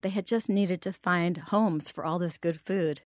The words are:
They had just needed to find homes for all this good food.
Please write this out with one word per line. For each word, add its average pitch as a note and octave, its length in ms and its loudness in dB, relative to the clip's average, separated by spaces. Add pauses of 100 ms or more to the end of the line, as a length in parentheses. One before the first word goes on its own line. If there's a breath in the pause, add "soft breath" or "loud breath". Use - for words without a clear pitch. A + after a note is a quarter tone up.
They F#3+ 80 -2
had F#3+ 160 -2
just A3+ 220 0
needed F#3+ 340 4
to F#3+ 100 -4
find F3 440 2
homes E3+ 540 0
for - 140 -10
all D#3+ 140 0
this E3+ 200 -4
good E3 220 -2
food. E3+ 480 -2